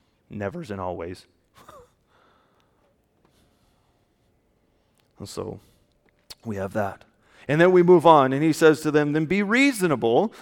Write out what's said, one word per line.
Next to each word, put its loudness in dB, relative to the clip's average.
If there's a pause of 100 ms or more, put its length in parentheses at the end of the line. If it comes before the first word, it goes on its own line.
(300)
nevers -12
in -12
always. -14 (300)
<laughs> -20 (3500)
And -16
so -12 (840)
we -10
have -8
that. -8 (420)
And 0
then 4
we 4
move 6
on, 6
and -4
he 0
says 4
to -6
them, 0
"Then -2
be -2
reasonable, 0